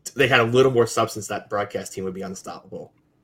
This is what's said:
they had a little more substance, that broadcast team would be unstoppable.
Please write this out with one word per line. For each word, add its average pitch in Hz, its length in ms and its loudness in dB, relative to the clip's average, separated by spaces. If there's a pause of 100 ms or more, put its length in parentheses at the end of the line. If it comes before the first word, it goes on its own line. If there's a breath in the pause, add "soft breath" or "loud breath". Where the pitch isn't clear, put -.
(160)
they 131 120 2
had 123 140 6
a - 20 4
little 127 300 4
more 117 120 6
substance, 113 420 -2
that 104 220 -8
broadcast 101 440 -6
team 95 100 -8
would 95 100 -6
be 95 100 -10
unstoppable. 92 680 -14 (320)